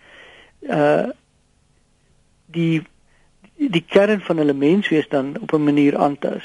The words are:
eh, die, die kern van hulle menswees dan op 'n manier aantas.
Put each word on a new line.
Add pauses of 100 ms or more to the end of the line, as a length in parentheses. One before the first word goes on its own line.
(600)
eh, (1400)
die, (720)
die
kern
van
hulle
menswees
dan
op
'n
manier
aantas.